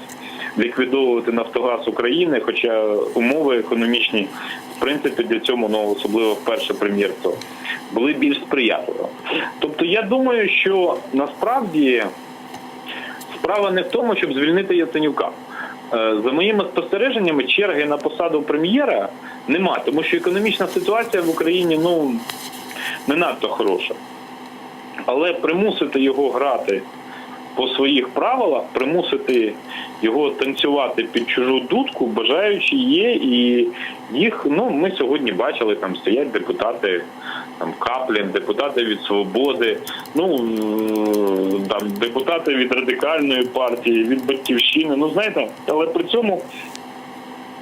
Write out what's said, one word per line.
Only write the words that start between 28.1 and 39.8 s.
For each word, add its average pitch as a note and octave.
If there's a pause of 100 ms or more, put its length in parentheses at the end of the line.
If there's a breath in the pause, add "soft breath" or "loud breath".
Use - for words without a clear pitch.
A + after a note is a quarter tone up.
примусити C3 (480 loud breath)
його C3
танцювати C3+
під -
чужу C3
дудку, F#3+
бажаючі D#3
є, B3
і B2 (460 loud breath)
їх, F#3
ну, G3+
ми F3
сьогодні C#3
бачили, A2
там F#2
стоять B2
депутати, G#2 (560 loud breath)
там, E2
Каплін, G#2+
депутати B2
від G#2+
Свободи, A2 (380 loud breath)